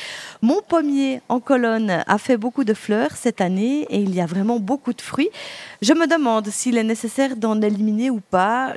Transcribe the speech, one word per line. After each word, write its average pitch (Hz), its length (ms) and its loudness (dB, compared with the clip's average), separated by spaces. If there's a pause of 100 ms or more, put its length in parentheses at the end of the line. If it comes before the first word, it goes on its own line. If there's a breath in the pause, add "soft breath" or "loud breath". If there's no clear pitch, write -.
(400 loud breath)
Mon 311 260 4
pommier 277 640 0
en 247 100 0
colonne 226 680 2
a 202 100 4
fait 247 220 0
beaucoup 247 260 -2
de 214 80 0
fleurs 220 420 0
cette - 280 -2
année 220 480 0
et 196 80 0
il 196 160 0
y 180 80 0
a 170 40 0
vraiment 196 320 0
beaucoup 240 360 -4
de - 80 -12
fruits. 311 260 -2 (540 loud breath)
Je 214 100 4
me 330 140 4
demande 233 420 2
s'il 240 300 -2
est 226 40 2
nécessaire 226 540 -2
d'en 214 240 0
éliminer 214 480 0
ou 226 120 -2
pas. 220 560 0